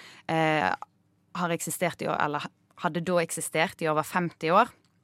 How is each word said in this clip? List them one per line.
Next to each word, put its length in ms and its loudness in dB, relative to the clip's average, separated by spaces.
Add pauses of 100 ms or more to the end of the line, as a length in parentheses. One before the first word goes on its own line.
(280)
eh, 460 2 (640)
har 140 -2
eksistert 520 -4
i 60 -4
år, 180 -2
eller 240 -4 (320)
hadde 240 -2
da 160 0
eksistert 600 -2
i 60 0
over 160 2
femti 460 -2
år. 180 6 (360)